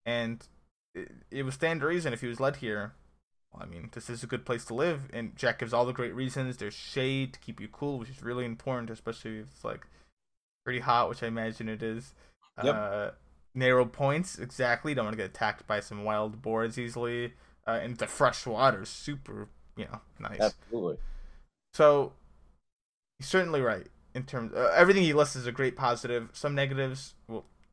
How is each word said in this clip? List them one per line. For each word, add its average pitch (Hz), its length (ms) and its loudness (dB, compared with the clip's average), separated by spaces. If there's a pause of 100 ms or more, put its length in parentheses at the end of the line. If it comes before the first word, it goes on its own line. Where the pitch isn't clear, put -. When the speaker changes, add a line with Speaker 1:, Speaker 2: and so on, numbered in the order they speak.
Speaker 1:
And 117 400 -4 (480)
it, - 180 -12 (200)
it 135 120 -6
would 131 120 -4
stand 165 260 0
to 143 60 0
reason 160 260 0
if 117 80 -6
he 127 60 -4
was 117 120 -6
led 139 180 2
here. 107 360 -4 (580)
Well, 90 120 -14
I - 20 -10
mean, 85 260 -12
this - 160 -12
is 117 140 -8
a 120 60 -10
good 123 180 -4
place 117 200 -4
to 113 100 -6
live, 143 360 0
and 117 240 -8
Jack 117 240 0
gives 117 140 -4
all 120 120 6
the 127 80 -2
great 120 200 -4
reasons. 131 440 -4
There's 104 180 -6
shade 135 580 -2
to - 60 -18
keep - 200 -14
you 107 100 -10
cool, 147 280 -4
which 117 140 -8
is - 100 -16
really 123 240 -2
important, 117 460 -2
especially 113 480 -6
if 107 80 -12
it's, - 180 -20
like, - 220 -6 (760)
pretty 123 180 -2
hot, 120 280 6
which 120 140 -6
I 117 40 -2
imagine 113 420 -4
it 107 120 -6
is. 113 320 -6 (500)
Speaker 2:
Yep. 110 120 4
Speaker 1:
Uh, 104 360 -2 (460)
narrow 127 280 8
points, 147 540 0
exactly. 123 540 0
Don't 123 120 0
wanna 107 120 -4
get 101 80 -2
attacked - 420 -4
by 104 140 0
some 104 240 -8
wild 107 360 0
boars 113 360 0
easily. 120 560 -4 (340)
Uh, 113 160 0
and 117 140 -6
the 107 100 -2
fresh - 380 2
water's 113 420 4
super, 104 640 -8 (260)
you 110 100 -8
know, - 140 -12 (200)
nice. - 200 -8
Speaker 2:
Absolutely. 104 580 0 (760)
Speaker 1:
So, 143 400 6 (1080)
you're 135 80 -12
certainly 170 320 4
right 107 280 0 (280)
in 131 80 -4
terms, 117 300 -6
uh, 120 200 4
everything 185 300 8
he 160 100 4
lists 143 220 4
is 123 120 -4
a 120 40 -2
great 127 240 0
positive. 120 560 0
Some 143 240 -4
negatives, 135 600 -2 (120)
we'll 113 160 -8 (300)